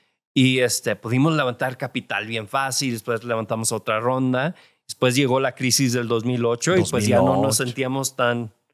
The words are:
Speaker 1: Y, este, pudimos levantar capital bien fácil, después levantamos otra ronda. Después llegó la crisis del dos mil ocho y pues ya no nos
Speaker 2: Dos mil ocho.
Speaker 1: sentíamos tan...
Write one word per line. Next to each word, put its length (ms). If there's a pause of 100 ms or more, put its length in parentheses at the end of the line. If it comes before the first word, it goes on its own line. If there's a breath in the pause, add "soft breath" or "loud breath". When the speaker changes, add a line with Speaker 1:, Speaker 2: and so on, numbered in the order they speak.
(320 soft breath)
Speaker 1:
Y, 280
este, 340
pudimos 400
levantar 420
capital 520
bien 180
fácil, 460
después 320
levantamos 480
otra 260
ronda. 560 (320 soft breath)
Después 300
llegó 240
la 160
crisis 360
del 140
dos 180
mil 200
ocho 320
y 120
pues 200
ya 80
no 80
nos 100
Speaker 2:
Dos 60
mil 60
ocho. 180
Speaker 1:
sentíamos 500
tan... 380 (220)